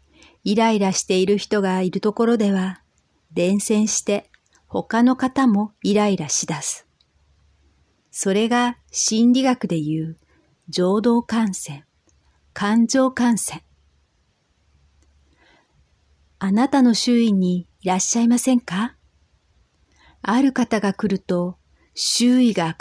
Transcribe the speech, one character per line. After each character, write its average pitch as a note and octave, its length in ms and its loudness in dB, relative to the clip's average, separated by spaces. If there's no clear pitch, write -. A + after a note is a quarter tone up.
イ G3 120 0
ラ A3+ 160 2
イ G#3+ 80 0
ラ F#3+ 120 0
し - 120 -4
て F#3+ 140 0
い F#3 80 2
る G3+ 120 2
人 G#3 240 -2
が F#3 200 -2
い F#3 80 -2
る F#3+ 100 -4
と G#3+ 140 -2
こ A3+ 140 0
ろ A#3 100 2
で G3+ 140 0
は、 F#3 300 -4
伝 F3+ 260 0
染 G#3+ 280 0
し - 140 -4
て - 280 -4
他 - 340 -2
の B3+ 140 4
方 C4 320 0
も G#3 340 0
イ G3 140 0
ラ G#3 140 2
イ F#3+ 80 0
ラ D3 120 -8
し - 160 -4
だ D3 160 -6
す。 - 240 -10
そ F#3+ 220 -2
れ A3 140 0
が A#3+ 300 0
心 A#3 420 2
理 C4 100 2
学 B3 240 0
で E3+ 100 -2
い D#3 240 -4
う D#3+ 160 -10
情 F#3 320 0
動 A#3 200 2
感 A3 320 -2
染、 - 320 -12
感 A3+ 340 0
情 C4 240 0
感 A#3+ 260 0
染。 - 260 -8
あ G3 120 -2
な A#3+ 180 2
た C4+ 120 2
の A#3+ 120 6
周 A#3+ 260 2
囲 A3+ 140 2
に F3+ 340 0
い F#3+ 60 -6
ら F#3 100 0
っ - 20 -2
し - 180 -2
ゃ A#3 40 2
い A#3 60 2
ま A#3+ 100 4
せ B3+ 180 2
ん A#3+ 60 2
か？ G3+ 340 -6
あ A#3+ 200 0
る C4+ 120 2
方 A#3 260 0
が G3 140 -2
来 G#3+ 160 -4
る F#3+ 100 -2
と、 F3 380 -4
周 B3 480 2
囲 A#3 120 4
が E3 280 -2